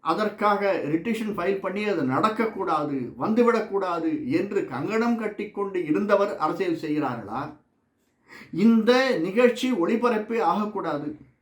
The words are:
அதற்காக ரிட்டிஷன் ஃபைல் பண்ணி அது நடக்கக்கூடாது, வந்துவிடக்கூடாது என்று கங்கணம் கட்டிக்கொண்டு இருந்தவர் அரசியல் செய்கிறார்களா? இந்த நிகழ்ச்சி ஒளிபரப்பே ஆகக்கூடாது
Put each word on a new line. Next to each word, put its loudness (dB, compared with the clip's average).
அதற்காக 0
ரிட்டிஷன் -2
ஃபைல் -2
பண்ணி -4
அது 0
நடக்கக்கூடாது, -2
வந்துவிடக்கூடாது 0
என்று 0
கங்கணம் -2
கட்டிக்கொண்டு -6
இருந்தவர் 2
அரசியல் -2
செய்கிறார்களா? -4
இந்த 6
நிகழ்ச்சி 4
ஒளிபரப்பே 0
ஆகக்கூடாது -2